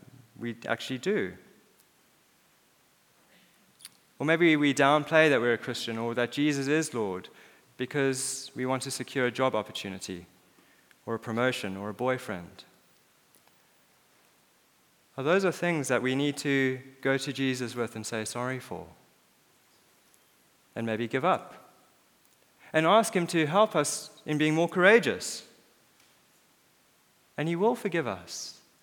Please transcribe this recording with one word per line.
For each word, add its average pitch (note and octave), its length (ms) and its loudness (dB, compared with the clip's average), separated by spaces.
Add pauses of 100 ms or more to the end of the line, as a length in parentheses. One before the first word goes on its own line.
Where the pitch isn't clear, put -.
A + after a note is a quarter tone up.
(400)
we A#2 160 -6 (120)
actually A#2+ 320 -4
do. B2+ 340 -2 (2750)
Or C#3 60 -2
maybe D#3+ 300 6
we D3 180 4
downplay D3+ 560 6
that C3 120 4
we're A#2+ 120 2
a A2+ 40 2
Christian A#2 400 -6
or A#2 180 -4
that A#2+ 160 0
Jesus C#3+ 360 0
is D3+ 260 0
Lord F#2+ 360 -4 (480)
because C3+ 760 -4
we B2+ 100 -4
want B2+ 180 0
to C#3 80 -8
secure B2+ 360 -2
a A#2+ 40 0
job B2+ 240 0
opportunity F#2+ 720 -6 (800)
or A2+ 100 -4
a G#2+ 40 -8
promotion A#2 580 -2
or G2+ 120 -8
a G#2 40 -8
boyfriend. A2 720 -6 (2500)
Now, C3+ 80 -6
those F#3 220 4
are F3 60 2
things D#3+ 360 -2
that A#2+ 140 2
we B2+ 140 0
need C#3 220 0
to C3+ 420 0 (220)
go C3+ 160 2
to C3+ 160 -6
Jesus B2+ 420 -2
with A#2 200 -4
and A2 100 -10
say A2 200 -6
sorry B2 340 -6
for, E2+ 260 -12 (1900)
and A2+ 100 -4
maybe A2+ 220 -2
give C3 180 -2
up, - 480 -2 (1000)
and D#3+ 140 2
ask G#3 300 4
him F3 120 2
to D#3+ 200 0
help G3+ 280 4
us - 360 -2 (140)
in D3+ 120 -2
being D3+ 160 2
more E3+ 160 2
courageous. F3+ 760 4 (1900)
And D3+ 120 -2
he E3+ 80 -2
will G#3+ 200 2
forgive E3 320 -2
us, - 520 -10 (240)